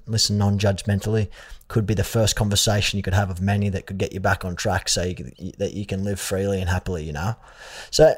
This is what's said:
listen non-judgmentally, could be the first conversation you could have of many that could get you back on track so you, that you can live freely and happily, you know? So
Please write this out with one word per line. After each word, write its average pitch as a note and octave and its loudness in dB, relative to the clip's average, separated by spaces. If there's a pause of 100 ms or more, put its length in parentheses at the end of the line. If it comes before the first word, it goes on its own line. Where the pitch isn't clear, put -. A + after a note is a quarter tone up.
listen G#2+ 0
non-judgmentally, G2+ 2 (400)
could A2 2
be G#2+ 0
the F#2+ 0
first A2 2
conversation G#2 2
you G2 -4
could F#2+ -2
have G2 2
of F2+ -6
many G2+ 2
that F#2+ -4
could G2 -8
get G2+ -2
you F#2+ -6
back G2 0
on F2+ -4
track F#2 -2
so F2+ 0
you, F2+ -8
that G2 -4
you G2+ -6
can F#2+ -4
live G2+ -4
freely G2 -2
and F2+ -2
happily, F2+ -2
you D#2 -8
know? F#2+ -4 (540)
So D#3 6